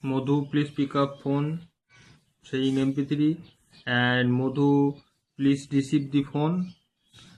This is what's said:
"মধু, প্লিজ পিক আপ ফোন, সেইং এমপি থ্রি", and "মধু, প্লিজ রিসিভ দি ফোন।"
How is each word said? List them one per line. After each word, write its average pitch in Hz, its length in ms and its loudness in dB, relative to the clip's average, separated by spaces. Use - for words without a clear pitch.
"মধু, 135 400 0
প্লিজ 143 300 -2
পিক 143 220 -2
আপ 139 260 -2
ফোন, 147 360 -2
সেইং 135 300 0
এমপি 139 260 0
থ্রি", 151 280 0
and 123 460 2
"মধু, 143 600 2
প্লিজ 139 360 0
রিসিভ 139 380 0
দি 143 120 2
ফোন।" 170 480 -2